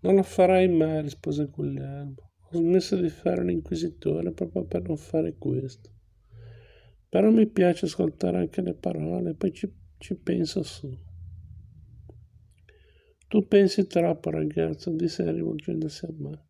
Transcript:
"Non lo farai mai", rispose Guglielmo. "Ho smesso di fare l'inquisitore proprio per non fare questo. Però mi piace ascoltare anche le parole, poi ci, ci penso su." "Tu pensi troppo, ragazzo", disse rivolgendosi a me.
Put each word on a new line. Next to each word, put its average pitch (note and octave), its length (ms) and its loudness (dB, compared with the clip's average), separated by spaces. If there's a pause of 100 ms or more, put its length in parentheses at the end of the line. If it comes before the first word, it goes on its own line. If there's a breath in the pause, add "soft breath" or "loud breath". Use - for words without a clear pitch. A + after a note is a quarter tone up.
"Non F#3 140 4
lo G3 80 6
farai F#3 460 4
mai", D#3+ 340 2
rispose D3 420 -4
Guglielmo. C#3 880 -8 (200)
"Ho E3 40 -2
smesso E3+ 400 2
di F3 140 0
fare F3+ 340 -2
l'inquisitore E3 880 -4
proprio F3 320 -4
per F3 240 -4
non D#3+ 80 -2
fare D#3+ 400 -4
questo. - 540 -6 (1160 soft breath)
Però G3+ 240 4
mi A3 180 6
piace F3+ 360 2
ascoltare F3+ 540 0
anche E3+ 240 -2
le F3+ 100 -2
parole, E3+ 640 -4
poi F3+ 180 -2
ci, - 180 -8 (280)
ci - 180 -8
penso F3 460 -2
su." - 280 -12 (2500 soft breath)
"Tu G#3 180 4
pensi G3 400 6
troppo, E3+ 440 0
ragazzo", D#3+ 600 -2
disse E3 400 -2
rivolgendosi D#3+ 760 -6
a D#3+ 100 -10
me. D3 340 -12